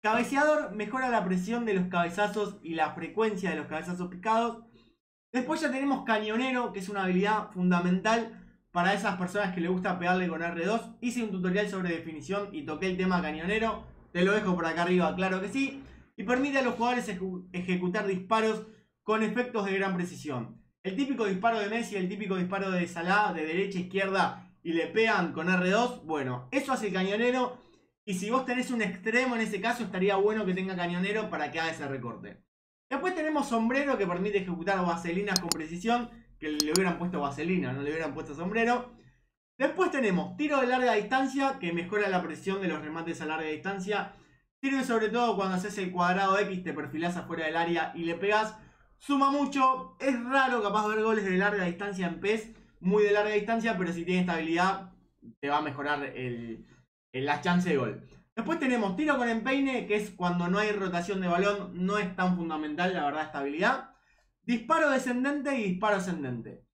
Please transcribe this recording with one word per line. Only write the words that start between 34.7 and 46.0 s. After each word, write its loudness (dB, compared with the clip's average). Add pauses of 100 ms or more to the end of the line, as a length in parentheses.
vaselinas 0
con -2
precisión, -2 (300)
que -6
le 2
hubieran -2
puesto -4
vaselina, -2
no -6
le -4
hubieran -4
puesto -10
sombrero. -2 (640)
Después 2
tenemos 0
tiro 0
de 2
larga 2
distancia, 0
que -2
mejora 0
la 0
precisión -4
de 0
los -2
remates -6
a -6
larga -4
distancia. -4 (440)
Sirve 0
sobre 2
todo 2
cuando 0
haces -4
el -4
cuadrado 4